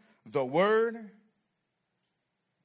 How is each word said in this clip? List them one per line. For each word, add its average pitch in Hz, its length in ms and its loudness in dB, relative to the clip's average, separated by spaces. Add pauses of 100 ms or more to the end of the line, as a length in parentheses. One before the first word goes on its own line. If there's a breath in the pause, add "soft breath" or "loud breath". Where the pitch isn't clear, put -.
(260 soft breath)
the 131 180 -2
Word. 214 680 0 (1500)